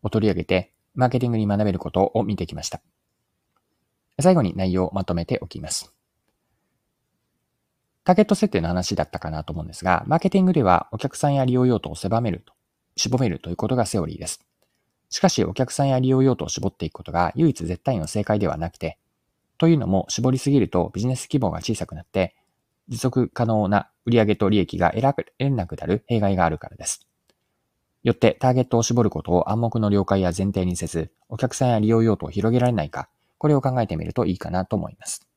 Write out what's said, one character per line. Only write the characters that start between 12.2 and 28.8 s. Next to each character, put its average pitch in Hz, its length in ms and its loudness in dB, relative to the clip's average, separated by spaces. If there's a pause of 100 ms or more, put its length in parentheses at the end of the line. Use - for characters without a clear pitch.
め 117 80 -2
る 85 100 -6
と、 - 140 -20 (420)
絞 120 220 0
め 127 100 2
る 80 100 -4
と - 120 -10
い - 20 -4
う 87 40 -8
こ 107 120 -4
と 127 80 0
が 120 80 2
セ - 140 -4
オ 82 80 -2
リ 78 80 -8
ー 80 40 -16
で 85 80 -12
す。 - 220 -12 (640)
し - 100 -6
か 190 80 4
し、 117 160 0
お 98 100 -6
客 127 160 -2
さ - 140 -2
ん 139 40 0
や 131 100 2
利 127 120 0
用 131 120 4
用 135 140 4
途 - 80 -6
を - 40 -10
絞 - 200 -6
っ - 80 -10
て - 80 -8
い 80 60 -6
く - 40 -20
こ - 80 -18
と 78 100 -14
が 85 220 0
唯 156 160 2
一 87 140 -6
絶 87 180 -6
対 131 160 -2
の 78 80 -4
正 104 180 -4
解 107 140 0
で 101 80 0
は 76 100 -2
な 82 140 -6
く - 60 -20
て、 80 220 -8 (580)
と 165 120 2
い 165 60 6
う 151 40 2
の 107 80 -4
も、 92 220 0
絞 127 220 0
り 131 80 0
す 143 120 -2
ぎ 139 100 6
る 98 80 2
と - 260 0
ビ 92 60 -4
ジ 110 80 -2
ネ 127 80 -2
ス - 140 -12
規 143 80 0
模 110 120 0
が 80 80 -6
小 110 160 -4
さ 82 120 -8
く - 80 -16
な 80 80 -12
っ - 40 -20
て、 92 300 -2 (520)
持 117 100 -8
続 123 300 0
可 - 160 -2
能 107 240 2
な 101 220 0 (160)
売 117 60 0
上 107 240 4
と 101 120 2
利 104 100 4
益 90 200 -2
が 87 120 4
得 113 120 -4
ら 139 120 2 (240)
れ 139 120 0
な 110 160 -2
く - 100 -10
な - 100 -10
る 101 200 0
弊 117 140 0
害 98 160 2
が 90 80 2
あ 82 60 2
る 87 80 -6
か - 100 -14
ら - 80 -20
で - 80 -18
す。 - 220 -10 (1000)
よ 117 80 4
っ - 40 2
て、 - 240 4
タ 131 80 2
ー 127 60 4
ゲ 127 80 2
ッ - 20 2
ト 117 140 0
を 117 40 2